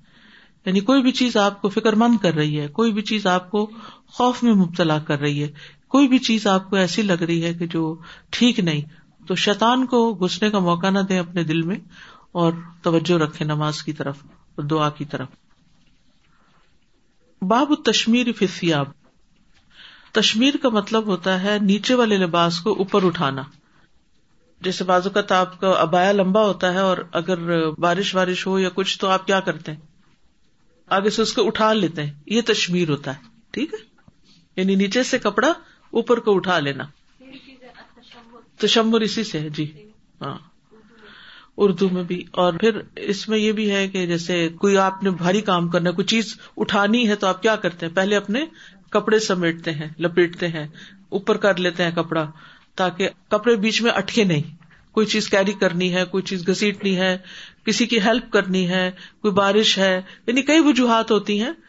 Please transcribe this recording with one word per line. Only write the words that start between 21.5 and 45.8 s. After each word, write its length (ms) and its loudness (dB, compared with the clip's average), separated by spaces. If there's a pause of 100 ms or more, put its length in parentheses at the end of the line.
نیچے 320 2
والے 240 2
لباس 420 2
کو 140 -2
اوپر 320 0
اٹھانا۔ 360 -2 (1200)
جیسے 220 -4
بعض 240 0
اوقات 240 -2
آپ 280 0
کا 180 2
عبایا 340 2
لمبا 340 2
ہوتا 280 0
ہے 40 -2
اور 200 2 (140)
اگر 600 -2
بارش 440 0
وارش 320 -2
ہو 120 0
یا 140 0
کچھ 260 -4
تو 80 -2
آپ 200 0
کیا 120 2
کرتے 320 -6
ہیں؟ 80 -14 (1080)
آگے 220 0
سے 120 -2
اس 120 -2
کو 140 2
اٹھا 260 2
لیتے 320 -2
ہیں، 80 -8 (120)
یہ 200 0
تشمیر 440 0
ہوتا 260 -4
ہے، 40 -18 (320)
ٹھیک 220 -6
ہے، 60 -8 (800)
یعنی 140 2
نیچے 280 2
سے 160 -2
کپڑا 340 0 (380)
اوپر 280 2
کو 160 2
اٹھا 240 0
لینا۔ 240 -4 (1700)
تشمر 440 2
اسی 220 -4
سے 160 -6
ہے، 100 -8
جی 420 -8 (300)
ہاں، 160 -10 (1200)
اردو 320 2
میں 140 -4
بھی۔ 280 -6
اور 220 2
پھر 280 0 (140)
اس 340 -6
میں 80 0
یہ 140 0
بھی 200 -2
ہے 160 0
کہ 200 -4
جیسے 420 -2
کوئی 280 2
آپ 260 0
نے 60 2
بھاری 320 0
کام 260 0
کرنا 220 0